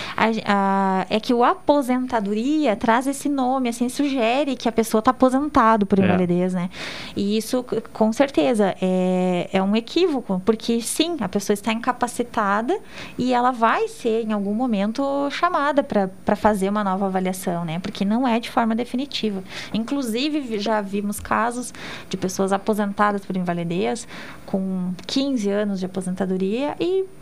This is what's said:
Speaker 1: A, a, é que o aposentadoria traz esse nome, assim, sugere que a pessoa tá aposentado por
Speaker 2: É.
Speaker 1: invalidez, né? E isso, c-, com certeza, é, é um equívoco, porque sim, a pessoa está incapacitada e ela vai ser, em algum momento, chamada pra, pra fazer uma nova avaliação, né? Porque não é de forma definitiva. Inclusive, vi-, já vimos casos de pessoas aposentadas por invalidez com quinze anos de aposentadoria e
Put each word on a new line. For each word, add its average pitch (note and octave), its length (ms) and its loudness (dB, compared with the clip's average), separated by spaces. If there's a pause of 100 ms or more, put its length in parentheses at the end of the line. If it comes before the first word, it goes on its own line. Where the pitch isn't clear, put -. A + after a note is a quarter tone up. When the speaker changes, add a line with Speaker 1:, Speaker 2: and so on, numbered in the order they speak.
(160)
Speaker 1:
A, G#3+ 100 2 (200)
a, G3 640 2
é G#3+ 80 2
que B3 160 0
o A#3+ 80 4
aposentadoria B3+ 1300 2
traz A#3+ 320 2
esse C#4 200 -2
nome, C4 400 0
assim, A#3+ 200 -2
sugere C4+ 680 0
que - 140 -4
a A3 40 0
pessoa A3 300 2
tá B3+ 80 2
aposentado B3 760 4
por F#3+ 140 2
Speaker 2:
É. F#3+ 60 6
Speaker 1:
invalidez, F3+ 500 2
né? F3+ 160 -2 (460)
E G3+ 200 0
isso, B3 320 -2
c-, A3+ 140 -2 (100)
com A3 200 2
certeza, C4 680 2
é, F#3 720 2
é F#3+ 80 2
um G3 140 2
equívoco, A#3 680 0
porque A3+ 360 2
sim, D#4+ 400 -2
a G3 80 -2
pessoa G3+ 260 0
está G#3 180 -2
incapacitada A#3 1040 -2 (400)
e B3+ 160 2
ela B3 160 4
vai C4 380 2
ser, A3+ 360 -2
em G#3+ 80 -2
algum G3+ 220 0
momento, B3+ 800 0
chamada D4 500 2
pra, G3 260 2 (160)
pra G#3+ 120 2
fazer G3+ 320 2
uma G#3 160 0
nova G3 220 0
avaliação, F#3 580 -2
né? E3 160 -4
Porque - 240 -4
não A#3 240 2
é A3+ 100 2
de A#3 100 -6
forma A3+ 280 0
definitiva. A#3+ 680 -4 (300)
Inclusive, B3+ 680 -2
vi-, A#3 220 -4
já G#3+ 200 0
vimos G3+ 380 -4
casos A#3+ 560 -2 (340)
de - 80 -4
pessoas F#3+ 360 -2
aposentadas G3+ 720 0
por F#3+ 120 -4
invalidez F3 680 -2 (400)
com F#3+ 460 -2 (120)
quinze C4 460 0
anos G3+ 300 0
de F#3 60 -4
aposentadoria F#3+ 920 -2
e F#4+ 260 0 (180)